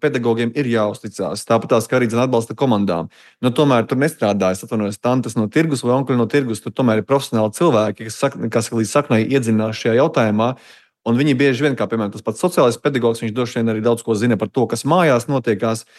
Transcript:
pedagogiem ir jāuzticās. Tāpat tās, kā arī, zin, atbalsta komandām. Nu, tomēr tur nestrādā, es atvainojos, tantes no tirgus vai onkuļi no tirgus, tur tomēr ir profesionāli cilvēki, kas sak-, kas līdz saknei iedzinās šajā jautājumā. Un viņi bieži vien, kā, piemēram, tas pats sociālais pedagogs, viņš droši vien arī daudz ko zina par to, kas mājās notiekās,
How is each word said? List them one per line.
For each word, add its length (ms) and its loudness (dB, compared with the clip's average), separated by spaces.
pedagogiem 560 0
ir 140 -2
jāuzticās. 800 -4
Tāpat 260 2
tās, 160 0
kā 80 0
arī, 120 2
zin, 120 0
atbalsta 340 -2
komandām. 540 0
Nu, 100 2
tomēr 340 2
tur 120 0
nestrādā, 540 0
es 100 -10
atvainojos, 380 -4
tantes 340 -2
no 160 0
tirgus 320 0
vai 140 2
onkuļi 220 0
no 100 2
tirgus, 340 -2
tur 120 -10
tomēr 260 2
ir 60 -12
profesionāli 500 0
cilvēki, 500 2
kas 140 -12
sak-, 160 -2
kas 200 -2
līdz 220 -2
saknei 340 2
iedzinās 540 0
šajā 160 2
jautājumā. 560 2
Un 80 2
viņi 200 2
bieži 280 2
vien, 120 0
kā, 120 -2
piemēram, 240 -4
tas 120 -14
pats 200 -4
sociālais 360 2
pedagogs, 440 0
viņš 120 -4
droši 240 -2
vien 120 0
arī 120 -4
daudz 200 0
ko 120 0
zina 240 2
par 120 -4
to, 160 0
kas 200 -4
mājās 440 2
notiekās, 540 -2